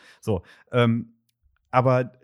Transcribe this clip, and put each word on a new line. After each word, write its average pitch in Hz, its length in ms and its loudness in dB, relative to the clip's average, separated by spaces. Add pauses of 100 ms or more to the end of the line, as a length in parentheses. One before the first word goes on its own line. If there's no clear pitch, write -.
(200)
So, 101 240 -4 (280)
ähm, 117 420 0 (580)
aber 127 400 0 (120)